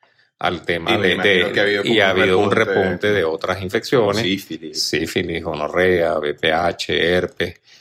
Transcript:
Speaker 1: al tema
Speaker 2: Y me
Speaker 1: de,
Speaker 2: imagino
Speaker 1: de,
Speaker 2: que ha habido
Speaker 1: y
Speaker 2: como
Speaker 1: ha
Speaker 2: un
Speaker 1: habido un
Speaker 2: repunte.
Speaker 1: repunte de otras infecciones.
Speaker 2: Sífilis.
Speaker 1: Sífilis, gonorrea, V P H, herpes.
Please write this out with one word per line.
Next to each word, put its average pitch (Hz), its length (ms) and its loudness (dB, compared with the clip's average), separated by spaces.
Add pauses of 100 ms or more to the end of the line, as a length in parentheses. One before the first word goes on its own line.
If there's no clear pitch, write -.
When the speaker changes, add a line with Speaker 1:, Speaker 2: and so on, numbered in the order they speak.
(400)
Speaker 1:
al 87 260 -2
tema 85 240 -2
Speaker 2:
Y - 80 0
me 95 80 0
Speaker 1:
de, 87 80 2
Speaker 2:
imagino 92 320 2
Speaker 1:
de, - 60 -4
Speaker 2:
que 110 80 0
ha - 20 2
habido 101 220 0
Speaker 1:
y - 40 0
Speaker 2:
como 113 140 4
Speaker 1:
ha 95 100 4
Speaker 2:
un 92 80 2
Speaker 1:
habido 95 200 4
un 104 100 2
Speaker 2:
repunte. 104 320 2
Speaker 1:
repunte 95 300 0
de 95 120 2
otras 87 380 -2
infecciones. 107 580 0
Speaker 2:
Sífilis. 92 600 -4
Speaker 1:
Sífilis, 82 640 -4
gonorrea, 82 760 0
V 73 160 -4
P 80 180 0
H, 85 640 0
herpes. 90 440 -6 (200)